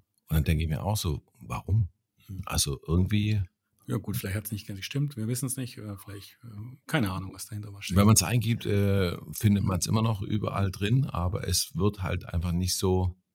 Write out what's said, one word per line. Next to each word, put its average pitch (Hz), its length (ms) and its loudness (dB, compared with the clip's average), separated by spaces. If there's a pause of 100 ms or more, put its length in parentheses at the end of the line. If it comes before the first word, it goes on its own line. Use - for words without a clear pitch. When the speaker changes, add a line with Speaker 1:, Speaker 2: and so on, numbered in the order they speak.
(300)
Speaker 1:
Und 78 60 2
dann 78 100 4
denke 80 180 2
ich 78 60 -2
mir 65 120 0
auch 104 160 0
so, 76 260 -4 (160)
warum? - 500 -2 (360)
Speaker 2:
Hm. 92 200 -12
Speaker 1:
Also - 420 -2
irgendwie 101 560 2 (460)
Speaker 2:
Ja - 80 -2
gut, 98 200 -6
vielleicht 98 180 -4
hat's 107 160 -6
nicht 104 160 -8
ganz 101 100 -10
gestimmt, 139 400 -4
wir 110 100 -4
wissen's 123 300 -4
nicht, 123 220 -10
äh, 104 180 -10
vielleicht, 101 460 -16
äh, 117 40 -18 (380)
keine 110 260 0
Ahnung, 92 220 -6
was - 140 -14
dahinter 104 260 -10
war. 101 160 -16
Speaker 1:
Wenn 98 160 6
man's 110 160 10
eingibt, 110 460 0
äh, 98 500 2 (140)
findet 101 320 4
man's 90 240 0
immer 110 160 2
noch 110 180 0
überall 98 480 0
drin, 113 360 2
aber 92 420 -2
es - 280 -2
wird 98 280 0
halt 85 220 -4
einfach 85 260 -2
nicht 90 240 0
so 92 420 0 (180)